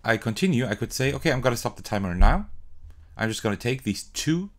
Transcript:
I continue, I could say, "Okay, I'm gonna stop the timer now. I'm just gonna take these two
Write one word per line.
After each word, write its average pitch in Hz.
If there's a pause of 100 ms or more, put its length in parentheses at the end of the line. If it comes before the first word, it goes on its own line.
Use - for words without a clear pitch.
I 113
continue, 123
I 107
could -
say, 135
"Okay, 143
I'm 135
gonna 123
stop -
the 98
timer 98
now. 117 (680)
I'm 110
just 110
gonna 104
take 127
these 101
two 170 (100)